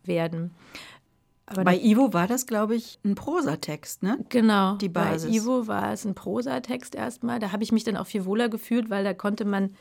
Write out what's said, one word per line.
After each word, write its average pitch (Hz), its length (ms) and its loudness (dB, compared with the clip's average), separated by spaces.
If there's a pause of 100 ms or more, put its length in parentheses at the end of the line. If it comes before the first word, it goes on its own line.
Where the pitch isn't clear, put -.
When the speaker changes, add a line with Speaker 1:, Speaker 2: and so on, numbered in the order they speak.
Speaker 1:
werden. 170 460 -2 (960)
Aber 190 160 -2
Speaker 2:
Bei 180 120 6
Speaker 1:
das 180 80 0
Speaker 2:
Ivo 226 280 6
war 175 140 4
das, 247 220 -2
glaub 214 240 0
ich, 233 340 -2
ein 202 80 2
Prosatext, 233 880 -4
ne? 185 160 0 (120)
Speaker 1:
Genau, 202 480 4
Speaker 2:
Die 196 120 -2
Basis. 165 400 0
Speaker 1:
bei 226 80 4
Ivo 233 300 0
war 208 260 -2
es 214 100 -8
ein 196 120 -4
Prosatext 247 800 -6
erstmal. 240 420 -4
Da 208 140 -4
habe 208 100 -4
ich 226 100 -2
mich 220 120 2
dann 214 140 -2
auch 190 100 -4
viel 190 180 -4
wohler 220 240 0
gefühlt, 226 400 -2
weil 196 140 -2
da 196 100 -2
konnte 208 320 -2
man 202 360 0